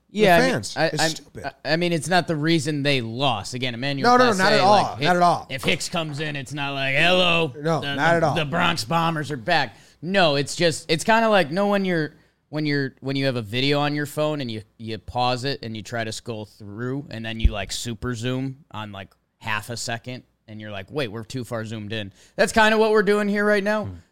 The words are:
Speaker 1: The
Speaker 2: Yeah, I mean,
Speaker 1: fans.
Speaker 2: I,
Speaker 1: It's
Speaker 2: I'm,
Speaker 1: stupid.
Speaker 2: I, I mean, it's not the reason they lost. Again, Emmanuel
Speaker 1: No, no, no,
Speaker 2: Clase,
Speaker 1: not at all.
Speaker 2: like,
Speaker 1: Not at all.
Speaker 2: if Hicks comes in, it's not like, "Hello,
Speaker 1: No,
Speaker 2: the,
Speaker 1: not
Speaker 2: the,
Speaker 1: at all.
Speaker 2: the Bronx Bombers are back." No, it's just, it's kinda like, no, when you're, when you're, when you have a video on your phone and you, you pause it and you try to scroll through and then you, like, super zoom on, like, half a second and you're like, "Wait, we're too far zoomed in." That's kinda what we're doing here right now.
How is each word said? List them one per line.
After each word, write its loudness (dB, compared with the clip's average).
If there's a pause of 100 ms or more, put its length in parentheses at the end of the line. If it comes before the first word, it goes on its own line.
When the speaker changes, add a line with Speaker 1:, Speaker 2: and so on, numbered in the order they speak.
(120)
Speaker 1:
The -4
Speaker 2:
Yeah, 8
I 6
mean, 4
Speaker 1:
fans. -4
Speaker 2:
I, 2
Speaker 1:
It's -2
Speaker 2:
I'm, 2
Speaker 1:
stupid. -14 (180)
Speaker 2:
I, -2
I 4
mean, 0
it's -2
not 2
the -2
reason 0
they 2
lost. -2
Again, -4
Emmanuel 0
Speaker 1:
No, 8
no, 6
no, 4
Speaker 2:
Clase, 0
Speaker 1:
not 4
at 4
all. 6 (120)
Speaker 2:
like, -4
Speaker 1:
Not 4
at 2
all. 4
Speaker 2:
if -8
Hicks -2
comes -4
in, -6
it's -10
not -6
like, -2
"Hello, 4
Speaker 1:
No, 0
Speaker 2:
the, -4
Speaker 1:
not 2
Speaker 2:
the, 6
Speaker 1:
at 2
all. 2
Speaker 2:
the 0
Bronx 0
Bombers 0
are -6
back." 0 (260)
No, 4
it's -2
just, 0
it's 2
kinda 4
like, 4
no, 0
when 2
you're, 0 (340)
when -4
you're, 0
when -4
you 0
have 0
a -2
video 0
on 0
your -2
phone -2
and -6
you, -8 (140)
you -8
pause -2
it -4
and -8
you -10
try -6
to -6
scroll -10
through -10
and -10
then -8
you, 4
like, -6
super -6
zoom -4 (140)
on, -12
like, -14 (300)
half -4
a -8
second -8 (240)
and -16
you're -12
like, -12
"Wait, -4
we're -10
too -8
far -6
zoomed -10
in." -8 (240)
That's 2
kinda 6
what 4
we're 4
doing 2
here 0
right 2
now. -2 (260)